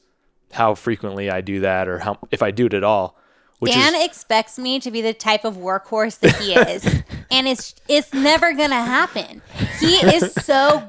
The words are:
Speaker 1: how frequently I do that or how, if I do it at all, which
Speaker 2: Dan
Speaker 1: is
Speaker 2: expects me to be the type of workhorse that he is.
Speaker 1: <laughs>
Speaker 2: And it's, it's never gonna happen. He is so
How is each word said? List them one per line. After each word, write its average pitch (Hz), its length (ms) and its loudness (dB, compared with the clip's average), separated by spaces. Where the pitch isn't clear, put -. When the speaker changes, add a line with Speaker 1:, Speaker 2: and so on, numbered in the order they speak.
Speaker 1:
how 110 240 2
frequently 101 540 -6
I 92 100 -4
do 98 200 -6
that 92 280 0
or 90 120 -4
how, 101 180 -6
if - 120 -4
I 107 100 2
do 117 140 2
it 104 80 0
at 98 100 0
all, 101 320 0
which - 120 0
Speaker 2:
Dan 277 220 2
Speaker 1:
is 330 100 0
Speaker 2:
expects 226 540 -4
me 254 220 -4
to 254 100 -10
be 226 100 -6
the 226 140 -2
type 214 300 -2
of 220 120 -6
workhorse 190 640 -4
that 147 160 4
he 202 180 -4
is. - 540 2
Speaker 1:
<laughs> - 40 -18
Speaker 2:
And 262 180 2
it's, - 260 -4
it's 294 260 0
never 311 380 2
gonna 277 320 0
happen. 254 580 -4
He 330 160 4
is 320 380 4
so 285 540 2